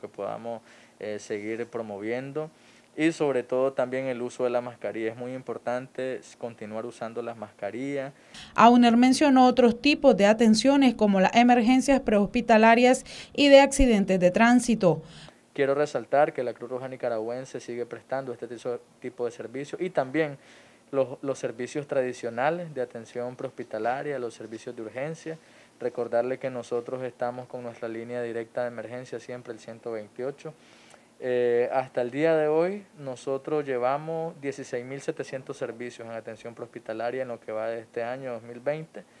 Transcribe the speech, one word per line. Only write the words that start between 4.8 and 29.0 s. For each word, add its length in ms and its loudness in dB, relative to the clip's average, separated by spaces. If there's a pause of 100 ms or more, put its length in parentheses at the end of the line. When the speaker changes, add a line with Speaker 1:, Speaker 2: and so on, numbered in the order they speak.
Speaker 1:
Es 40 -10
muy 180 -10
importante 840 -8
s-, 220 -16
continuar 480 -10
usando 360 -10
las 160 -10
mascarillas. 760 -8 (420)
Speaker 2:
Auner 440 8
mencionó 500 6
otros 340 4
tipos 360 4
de 80 6
atenciones 680 6
como 260 4
las 120 2
emergencias 680 6
prehospitalarias 1040 4 (280)
y 140 4
de 140 12
accidentes 580 4
de 120 4
tránsito. 720 4 (520)
Speaker 1:
Quiero 220 0
resaltar 580 0
que 100 -4
la 100 -6
Cruz 180 -14
Roja 180 -8
Nicaragüense 720 -6
sigue 240 -8
prestando 480 -8
este 160 -12
tiso-, 320 -8 (180)
tipo 240 -10
de 80 -4
servicio 480 -12
y 120 -6
también 460 -2 (540)
los, 300 -2
los 180 -6
servicios 480 -8
tradicionales 840 -4
de 80 -6
atención 560 -10
prehospitalaria, 800 -6
los 140 -8
servicios 420 -14
de 60 -12
urgencia. 560 -10 (420)
Recordarle 580 -2
que 120 -6
nosotros 540 -6
estamos 440 -8
con 160 -14
nuestra 240 -12
línea 340 -8
directa 420 -6
de 40 -4
emergencia, 520 -12